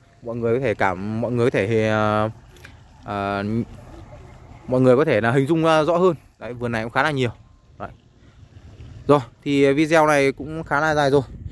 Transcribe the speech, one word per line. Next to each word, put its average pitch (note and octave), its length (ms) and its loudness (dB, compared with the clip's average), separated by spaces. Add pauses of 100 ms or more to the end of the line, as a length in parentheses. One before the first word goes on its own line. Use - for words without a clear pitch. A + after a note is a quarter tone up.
(220)
mọi A#2 140 -10
người A#2 180 -2
có B2+ 60 0
thể B2 140 0
cảm, G2+ 480 -2
mọi A#2 100 -4
người A#2+ 140 0
có C3+ 40 2
thể, A2 380 0
ờ, G#2+ 420 0 (760)
ờ, G2+ 380 -4 (1200)
mọi B2+ 140 0
người B2+ 160 6
có D#3 80 2
thể A2+ 160 2
là A#2 100 2
hình C#3 160 2
dung, D#3+ 180 0
ờ, D#3 200 4
rõ E3+ 120 0
hơn. F3+ 180 2 (240)
Đấy, A#2 140 -12
vườn A#2+ 180 -6
này A2 120 -4
cũng B2 80 -10
khá C3 120 2
là D#3 80 -2
nhiều. B2+ 180 -2 (500)
Đấy. G2+ 100 -12 (1160)
Rồi, C#3+ 120 4 (240)
thì C#3 300 2
video D#3 340 2
này C#3 240 2
cũng D#3 320 -10
khá C#3+ 160 -4
là D#3 160 0
dài C#3+ 160 2
rồi. C#3 100 4 (300)